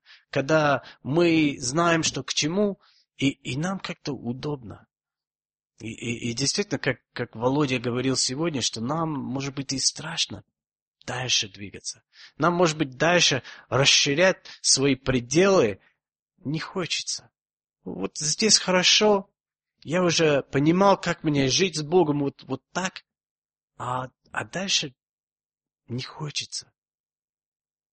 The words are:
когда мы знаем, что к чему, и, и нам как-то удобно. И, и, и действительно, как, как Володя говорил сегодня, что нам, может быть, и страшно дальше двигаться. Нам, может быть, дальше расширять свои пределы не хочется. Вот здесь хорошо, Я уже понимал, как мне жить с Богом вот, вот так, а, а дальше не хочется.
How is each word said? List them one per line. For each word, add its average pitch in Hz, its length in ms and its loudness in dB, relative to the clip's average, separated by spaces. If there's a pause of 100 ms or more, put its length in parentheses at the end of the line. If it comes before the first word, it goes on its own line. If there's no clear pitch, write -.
(300)
когда 143 520 2 (200)
мы 160 560 2
знаем, 165 440 0
что 135 220 -4
к - 80 -8
чему, 190 480 -2 (380)
и, 135 100 2
и 135 300 -6
нам 185 200 -4
как-то - 340 -8
удобно. 127 720 -8 (920)
И, 110 80 -10
и, 117 420 -6
и - 20 -4
действительно, 135 460 -2
как, 131 220 -4 (120)
как - 240 -8
Володя 131 420 0
говорил 127 380 -2
сегодня, 139 460 -2
что - 180 -4
нам, 156 320 -4
может 135 420 -6
быть, 139 200 -8
и 131 40 -4
страшно - 640 -6 (640)
дальше - 440 -4
двигаться. 95 540 -14 (360)
Нам, 170 160 2
может 165 240 2
быть, 135 180 -2
дальше 156 460 2 (260)
расширять 143 800 2 (160)
свои 135 320 4
пределы 131 840 2 (600)
не 151 200 -4
хочется. - 720 -8 (540)
Вот 185 320 -8
здесь 151 420 2
хорошо, 190 720 2 (580)
Я 175 160 0
уже 156 400 4
понимал, 175 580 4
как - 220 -4
мне 143 260 2
жить 156 280 0
с 156 60 -4
Богом 151 360 4
вот, 139 240 -4
вот 131 180 -8 (120)
так, 180 320 -6 (720)
а, 127 320 -6 (220)
а - 120 -6
дальше 165 520 -4 (880)
не 123 160 -8
хочется. - 680 -12 (1200)